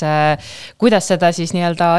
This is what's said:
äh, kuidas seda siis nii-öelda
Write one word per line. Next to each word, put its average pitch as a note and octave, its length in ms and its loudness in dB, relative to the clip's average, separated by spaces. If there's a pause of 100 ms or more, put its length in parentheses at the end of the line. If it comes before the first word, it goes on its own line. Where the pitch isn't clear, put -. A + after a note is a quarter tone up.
äh, D3+ 340 0 (380)
kuidas A3 320 2
seda F3 260 2
siis E3+ 180 -6
nii-öelda F3 480 0